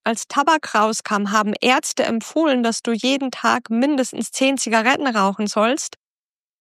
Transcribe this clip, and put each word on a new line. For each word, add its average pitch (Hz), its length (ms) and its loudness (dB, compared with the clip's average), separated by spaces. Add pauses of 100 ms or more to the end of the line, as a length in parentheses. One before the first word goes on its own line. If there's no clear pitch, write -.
als 226 240 -4
Tabak 302 480 0
rauskam, 214 560 0
haben 214 300 0
Ärzte 262 420 0
empfohlen, 254 580 0
dass 233 220 -2
du 240 80 -2
jeden 262 400 0
Tag 233 400 -2
mindestens 254 580 0
zehn 269 300 0
Zigaretten 233 480 0
rauchen 202 400 0
sollst, 226 480 0 (640)